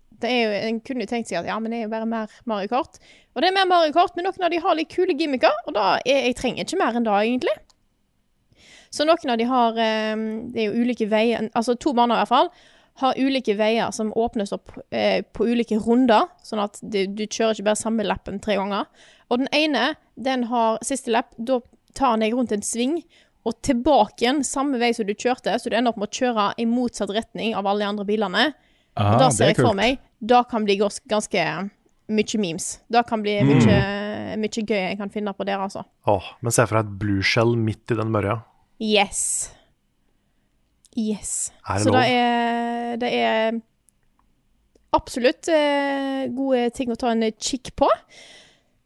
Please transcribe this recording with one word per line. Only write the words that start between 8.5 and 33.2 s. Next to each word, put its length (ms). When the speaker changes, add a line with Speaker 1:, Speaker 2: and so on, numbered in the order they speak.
Speaker 1:
Så 140
noen 240
av 80
de 60
har, 340
eh, 380
det 140
er 80
jo 100
ulike 260
veier, 460
altså 240
to 160
baner 220
i 80
hvert 40
fall, 200
har 160
ulike 420
veier 380
som 180
åpnes 400
opp, 200
eh, 320
på 140
ulike 320
runder, 480
sånn 180
at 220
du, 240
du 200
kjører 280
ikke 100
bare 140
samme 260
lappen 380
tre 140
ganger. 300
Og 80
den 140
ene, 440
den 240
har 380
siste 320
lap, 240
da 220
tar 220
han 40
deg 140
rundt 180
en 100
sving, 360
og 160
tilbake 580
igjen, 240
samme 340
vei 140
som 140
du 80
kjørte, 420
så 140
du 80
ender 160
opp 80
med 80
å 80
kjøre 300
i 80
motsatt 480
retning 420
av 100
alle 200
de 20
andre 160
bilene. 380
Speaker 2:
Ah, 180
Speaker 1:
Og 60
da 80
Speaker 2:
det 100
Speaker 1:
ser 60
Speaker 2:
er 100
Speaker 1:
jeg 20
for 140
Speaker 2:
kult. 60
Speaker 1:
meg, 220
da 220
kan 240
bli 100
gans-, 320
ganske 380
mye 320
memes. 380
Da 120
kan 200